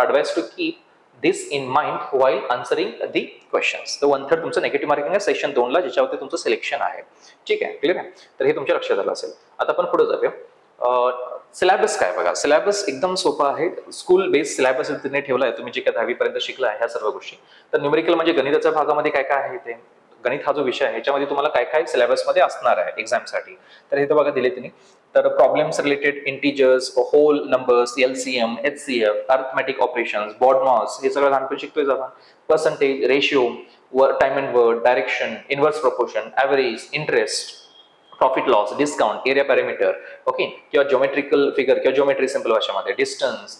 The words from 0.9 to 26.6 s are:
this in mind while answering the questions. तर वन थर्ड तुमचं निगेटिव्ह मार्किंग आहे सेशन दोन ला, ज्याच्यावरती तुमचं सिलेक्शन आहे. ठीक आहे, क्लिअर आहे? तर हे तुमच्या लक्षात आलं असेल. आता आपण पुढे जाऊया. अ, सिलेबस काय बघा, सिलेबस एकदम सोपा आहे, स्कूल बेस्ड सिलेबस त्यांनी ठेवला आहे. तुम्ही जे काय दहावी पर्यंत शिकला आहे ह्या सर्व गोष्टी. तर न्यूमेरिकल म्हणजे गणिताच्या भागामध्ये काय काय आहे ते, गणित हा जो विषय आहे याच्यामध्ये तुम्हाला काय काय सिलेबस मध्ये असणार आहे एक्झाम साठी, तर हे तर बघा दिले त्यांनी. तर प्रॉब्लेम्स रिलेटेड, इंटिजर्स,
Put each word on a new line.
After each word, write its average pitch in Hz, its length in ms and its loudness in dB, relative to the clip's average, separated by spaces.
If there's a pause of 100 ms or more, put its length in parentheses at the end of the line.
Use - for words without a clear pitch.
this 196 120 2 (160)
in 135 240 -4
mind 139 440 -2
while 131 360 2
answering - 420 -2
the - 240 -4 (300)
questions. - 480 -4
तर 143 40 2
वन 135 180 2
थर्ड 165 180 0
तुमचं - 200 -2
निगेटिव्ह 143 280 -2
मार्किंग - 200 0
आहे 196 100 2
सेशन 147 320 -2
दोन 123 200 2
ला, 160 80 2
ज्याच्यावरती 139 400 0
तुमचं 143 180 -8
सिलेक्शन 127 440 -2
आहे. - 200 -6 (460)
ठीक 208 160 -2
आहे, - 100 -6
क्लिअर 175 240 0
आहे? - 120 -10 (300)
तर - 60 0
हे 151 100 2
तुमच्या 151 200 0
लक्षात 101 240 -2
आलं 95 120 -2
असेल. - 200 -8 (280)
आता 127 120 -2
आपण - 140 0
पुढे 160 200 2
जाऊया. 117 240 0 (500)
अ, 123 320 2 (420)
सिलेबस 202 460 2
काय 90 120 2
बघा, 87 220 0
सिलेबस 160 540 2
एकदम 180 280 -2
सोपा 147 380 0
आहे, 156 380 -6
स्कूल 185 380 2
बेस्ड 147 260 0
सिलेबस 135 320 2
त्यांनी 139 340 -4
ठेवला 135 240 0
आहे. 113 120 -2
तुम्ही 120 160 -12
जे 131 80 -6
काय - 120 0
दहावी 117 200 -2
पर्यंत 117 280 -2
शिकला 123 260 -4
आहे 107 100 -2
ह्या 117 100 -2
सर्व 110 220 -4
गोष्टी. - 280 -10 (360)
तर 151 60 2
न्यूमेरिकल 156 340 2
म्हणजे 165 180 2
गणिताच्या 151 400 2
भागामध्ये 147 400 0
काय 143 120 0
काय 139 200 -2
आहे 127 140 -8
ते, 117 240 -14 (440)
गणित 135 200 -2
हा 143 60 0
जो 139 120 0
विषय 127 220 -2
आहे 110 80 -2
याच्यामध्ये 139 360 -2
तुम्हाला 143 200 0
काय 123 140 2
काय 156 220 0
सिलेबस 160 420 2
मध्ये 180 140 4
असणार 120 360 2
आहे 90 200 -2
एक्झाम - 280 -4
साठी, - 320 -10 (340)
तर 139 60 0
हे 143 80 2
तर 147 80 2
बघा 147 180 4
दिले 127 180 2
त्यांनी. - 200 -10 (460)
तर 139 120 4
प्रॉब्लेम्स 139 520 2
रिलेटेड, 143 460 0
इंटिजर्स, 135 720 2